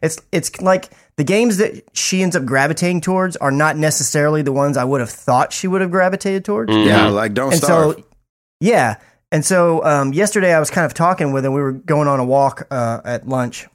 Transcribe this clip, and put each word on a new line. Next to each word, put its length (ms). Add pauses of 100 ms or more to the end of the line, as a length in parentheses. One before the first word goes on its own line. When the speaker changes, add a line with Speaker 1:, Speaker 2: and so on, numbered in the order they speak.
Speaker 1:
it's, 160 (120)
it's 300
like 280 (280)
the 60
games 340
that 260 (100)
she 280
ends 140
up 100
gravitating 560
towards 360
are 140
not 260
necessarily 680
the 80
ones 260
I 60
would 160
have 100
thought 420
she 160
would 140
have 80
gravitated 560
towards. 260
Speaker 2:
Mm-hmm. 160
Speaker 3:
Yeah, 200
like, 260
Don't 200
Speaker 1:
And 100
Speaker 3:
Starve. 340
Speaker 1:
so, 60 (560)
yeah. 380 (340)
And 120
so, 400
um, 300
yesterday 400
I 60
was 100
kind 160
of 80
talking 380
with 120
her. 60
We 120
were 100
going 360
on 120
a 60
walk, 440
uh, 340
at 240
lunch. 480